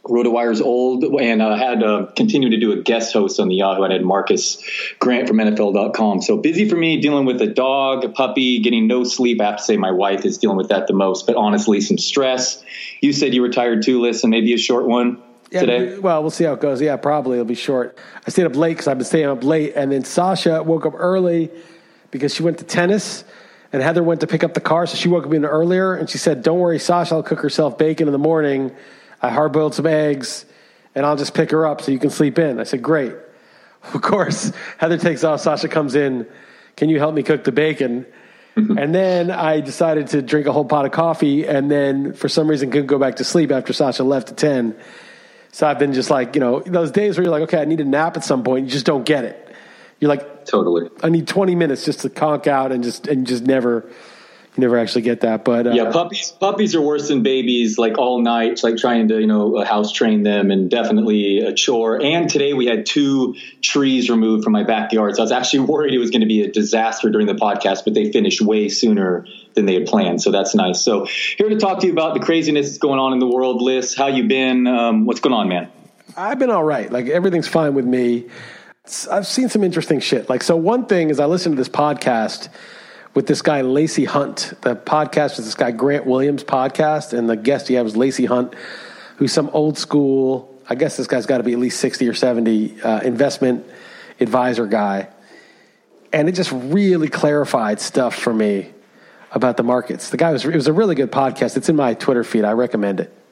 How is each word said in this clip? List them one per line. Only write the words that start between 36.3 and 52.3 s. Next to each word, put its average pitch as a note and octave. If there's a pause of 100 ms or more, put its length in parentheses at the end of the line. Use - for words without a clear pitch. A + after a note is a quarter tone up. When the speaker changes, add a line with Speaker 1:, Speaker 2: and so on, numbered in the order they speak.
Speaker 2:
"Can D3+
you D#3
help D3+
me D3
cook C#3+
the C#3
bacon?" C3+ (300)
<laughs> -
And E3
then F3+
I D#3
decided D3+
to D3
drink C#3+
a C3
whole D3
pot C#3
of C3
coffee, D#3
and C#3+
then C#3
for -
some D#3
reason C3+
couldn't C#3
go C#3
back C3
to C3
sleep D#3
after B2+
Sasha C3
left C3+
at -
ten. B2 (800)
So -
I've C#3
been C#3
just B2+
like, C3
you D3
know, B2+
those E3+
days G3+
where F3+
you're E3+
like, D#3
"Okay, D#3+
I D3
need D#3
a C#3+
nap D3+
at D#3+
some B2+
point." C3
You B2
just C3+
don't C#3
get C#3
it. - (460)
You're D3
like, -
Speaker 1:
Totally. F2 (140)
Speaker 2:
"I D#3+
need E3
twenty F#3
minutes D3+
just D3
to B2+
conk D3+